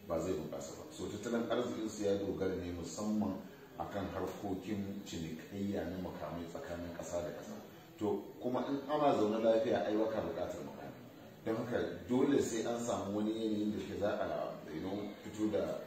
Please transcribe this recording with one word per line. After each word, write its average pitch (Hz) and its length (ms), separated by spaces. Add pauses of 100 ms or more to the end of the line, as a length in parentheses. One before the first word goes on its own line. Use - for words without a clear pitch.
ba 82 140
zai 76 140
bunƙasa - 420
ba. - 140
So - 180
tattalin 117 400
arzikin 110 400
su 104 160
ya 98 140
dogara 92 380
ne 90 160
musamman 101 680 (400)
akan 95 340
harkokin 98 960
cinikayya 87 800
na 92 160
makamai 85 460
tsakanin 85 460
ƙasa 87 280
da 87 80
ƙasa. - 240 (420)
To 101 240 (180)
kuma 127 280
in 139 120 (100)
ana 120 240
zaune 107 260
lafiya 113 460
ai 107 100
baka 107 240
buƙatar 82 460
makamai. - 340 (440)
Don 113 120
haka 120 220 (300)
dole 139 340
sai 117 240
an 117 140
samu 101 360
wani 107 160
yanayin 107 400
da - 60
shi - 200
za 101 120 (100)
a, - 340 (180)
you - 80
know, 98 180 (260)
fito 104 260
da - 360